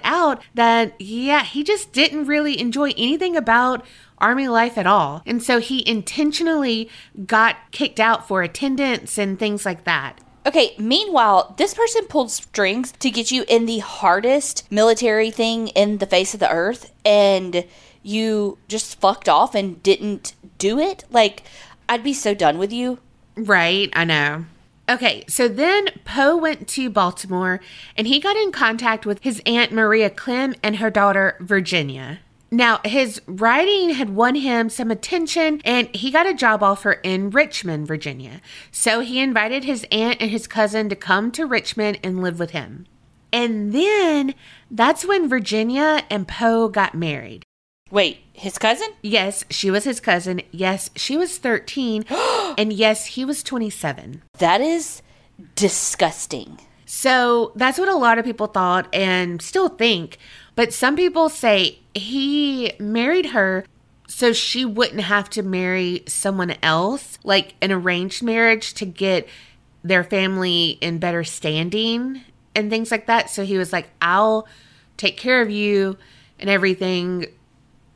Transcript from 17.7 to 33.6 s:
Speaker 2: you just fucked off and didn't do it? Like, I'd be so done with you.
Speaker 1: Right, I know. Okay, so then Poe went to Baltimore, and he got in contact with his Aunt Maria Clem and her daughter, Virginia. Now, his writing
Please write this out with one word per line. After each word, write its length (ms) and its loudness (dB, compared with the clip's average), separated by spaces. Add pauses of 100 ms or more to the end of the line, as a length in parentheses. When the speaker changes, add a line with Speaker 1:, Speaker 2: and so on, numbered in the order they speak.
Speaker 2:
you 640 -2
just 340 -8
fucked 280 2
off 260 4
and 300 -4
didn't 500 0 (240)
do 220 0
it? 280 -4
Like, 360 2 (440)
I'd 140 -2
be 120 -2
so 200 -2
done 240 2
with 140 -2
you. 260 -4 (380)
Speaker 1:
Right, 560 2
I 120 0
know. 420 0 (440)
Okay, 380 0
so 200 2
then 420 0 (160)
Poe 280 2
went 340 -2
to 200 -4
Baltimore, 720 -2 (340)
and 120 -4
he 120 2
got 180 0
in 140 0
contact 540 0
with 160 -2
his 240 -4
Aunt 260 2
Maria 380 2
Clem 540 -4
and 140 -2
her 120 0
daughter, 520 2
Virginia. 800 -2 (300)
Now, 360 4
his 400 0
writing 640 2